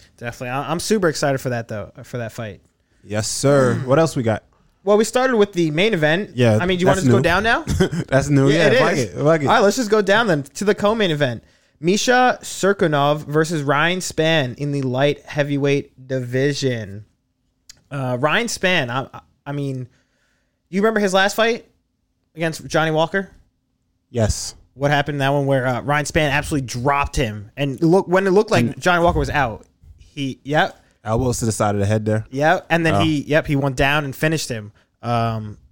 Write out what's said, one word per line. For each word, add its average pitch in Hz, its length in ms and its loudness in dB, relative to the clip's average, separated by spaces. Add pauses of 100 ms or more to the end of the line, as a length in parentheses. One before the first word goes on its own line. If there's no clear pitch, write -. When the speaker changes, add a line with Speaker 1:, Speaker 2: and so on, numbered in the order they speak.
(160)
Speaker 1:
Definitely. 120 340 -12
I, 135 200 -4
I'm 180 100 -4
super 202 280 0
excited 139 320 0
for 131 100 -6
that, 117 180 -6
though, 104 240 -10 (120)
for - 140 -12
that 113 140 -8
fight. 107 280 -12 (440)
Speaker 2:
Yes, 104 240 -4
sir. 135 520 2
Speaker 1:
Mm. 127 60 -6
Speaker 2:
What 131 120 2
else 165 180 2
we 139 60 -2
got? 110 220 -2 (400)
Speaker 1:
Well, 202 120 4
we 220 80 4
started 254 320 0
with 202 160 2
the 170 200 0
main 202 220 0
event. 165 400 0
Speaker 2:
Yeah, 113 260 4
Speaker 1:
I 175 60 -2
mean, 185 120 0
do 170 40 -4
you 185 40 4
Speaker 2:
that's 190 120 4
Speaker 1:
want - 20 -
to 165 60 0
just 127 40 4
go 120 80 6
Speaker 2:
new. 123 40 2
Speaker 1:
down 175 200 2
now? 240 200 0
Speaker 2:
<laughs> - 460 -2
That's - 200 2
new. 139 200 4
Speaker 1:
Yeah, 147 80 4
Speaker 2:
Yeah, 160 120 4
Speaker 1:
it - 100 4
Speaker 2:
fuck 170 140 2
Speaker 1:
is. 160 80 0
Speaker 2:
it. 110 160 -4
Fuck 151 260 2
it. 135 60 0
Speaker 1:
All 165 60 4
right, 233 60 4
let's 202 160 4
just 233 140 -2
go 214 100 4
down 208 280 2
then 151 160 0
to - 200 -4
the 202 120 4
co-main 208 340 0
event. 143 320 -2 (380)
Misha 247 600 4
Cirkunov 151 840 0
versus 156 380 0
Ryan 151 340 0
Spann 156 580 0
in 143 140 -6
the 143 120 -4
light 131 420 0
heavyweight 143 840 -2
division. 127 1000 -4 (840)
Uh, 131 300 -4
Ryan 165 260 0
Spann, 180 420 -2
I, 127 240 -6
I, - 80 -16 (260)
I 143 60 -8
mean, 139 360 -6 (840)
you 180 120 -2
remember 220 180 2
his 196 120 0
last 196 220 2
fight 226 320 -2 (720)
against 160 300 -4
Johnny 156 260 0
Walker? 165 380 -2 (800)
Speaker 2:
Yes. - 460 -2 (200)
Speaker 1:
What 143 180 -2
happened 147 240 -2
in - 20 -4
that 139 120 0
one 143 160 0
where, 135 200 0
uh, 123 160 -2
Ryan 147 220 -2
Spann 151 260 0
absolutely 143 380 -2
dropped 139 480 -2
him? 107 400 -4
And 139 260 -6
look, 175 240 4
when 185 200 0
it 190 40 0
looked 214 220 2
like 123 140 2
Speaker 2:
And - 140 -8
Speaker 1:
Johnny 175 220 0
Walker 170 160 2
was 135 120 -2
out, 123 360 -4 (320)
he, 135 460 -8
yep. 156 360 -2 (240)
Speaker 2:
Elbows 117 340 0
to - 60 -4
the 110 80 0
side 104 240 0
of 101 40 0
the 98 60 0
head 110 180 0
there. 107 260 -2
Speaker 1:
Yep. 151 380 0
And 165 160 0
then 165 120 2
Speaker 2:
Oh. - 40 2
Speaker 1:
he, 156 220 0
yep, 147 240 0
he 151 80 -2
went 135 220 -2
down 143 280 0
and 135 120 -10
finished 156 320 -2
him. 107 240 -10 (300)
Um, 113 540 -4 (160)